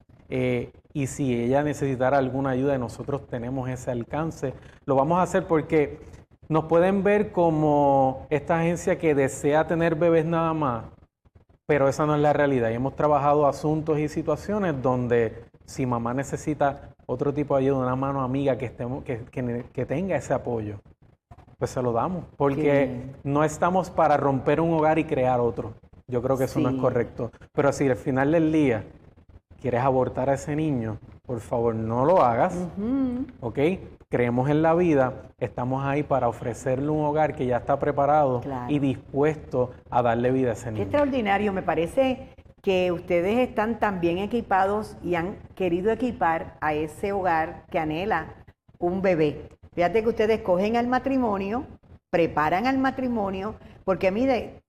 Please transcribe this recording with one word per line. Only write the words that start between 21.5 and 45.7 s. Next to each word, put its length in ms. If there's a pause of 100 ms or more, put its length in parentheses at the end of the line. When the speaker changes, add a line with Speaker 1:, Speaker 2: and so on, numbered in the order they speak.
Speaker 1:
pues 140
se 100
lo 100
damos. 320 (120)
Porque 260
Speaker 2:
Qué 240
bien. 380
Speaker 1:
no 180
estamos 480
para 260
romper 440
un 140
hogar 260
y 40
crear 360
otro. 340 (320)
Yo 160
creo 160
que 60
eso 160
no 80
es 80
Speaker 2:
Sí. 40
Speaker 1:
correcto. 520 (200)
Pero 200
si 160
al 80
final 340
del 220
día 320 (760)
quieres 220
abortar 480
a 40
ese 200
niño, 440 (280)
por 140
favor, 340
no 300
lo 180
hagas, 320 (240)
Speaker 2:
Ujú. 480 (140)
Speaker 1:
¿ok? 180 (500)
Creemos 400
en 140
la 120
vida, 640
estamos 460
ahí 200
para 240
ofrecerle 640
un 140
hogar 300
que 120
ya 120
está 200
preparado 640
Speaker 2:
Claro. 320
Speaker 1:
y 60
dispuesto 920 (200)
a 120
darle 280
vida 200
a 40
ese 120
Speaker 2:
Qué 60
Speaker 1:
niño. 120
Speaker 2:
extraordinario, 680
me 100
parece 640 (340)
que 300
ustedes 460
están 400
tan 220
bien 180
equipados 840
y 120
han 220 (180)
querido 380